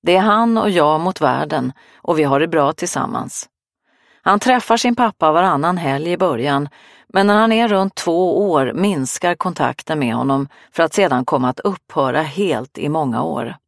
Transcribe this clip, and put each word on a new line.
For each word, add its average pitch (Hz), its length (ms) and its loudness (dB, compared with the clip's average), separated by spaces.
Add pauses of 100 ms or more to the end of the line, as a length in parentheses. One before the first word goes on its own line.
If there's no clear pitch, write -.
Det 175 120 4
är 185 60 4
han 220 360 2
och 208 120 0
jag 156 300 4
mot 180 220 -2
världen, 135 520 -2 (220)
och - 240 -2
vi 151 40 2
har 139 160 2
det 160 80 2
bra 156 260 2
tillsammans. - 760 -8 (760)
Han 202 140 2
träffar 240 380 2
sin 240 180 0
pappa 202 360 2
varannan 170 460 2
helg 156 340 -2
i 175 60 -2
början, 143 520 0 (380)
men 196 200 2
när 208 80 4
han 226 160 4
är 226 160 2
runt 196 280 0
två 180 560 2
år 135 220 2
minskar 175 600 -2
kontakten 156 640 -4
med 117 160 -2
honom 135 320 -2 (240)
för 165 120 0
att 160 100 0
sedan 139 320 0
komma 127 240 0
att 127 100 -6
upphöra 151 600 -2
helt 151 560 -4
i 147 120 -6
många 139 340 -2
år. 131 320 -6 (120)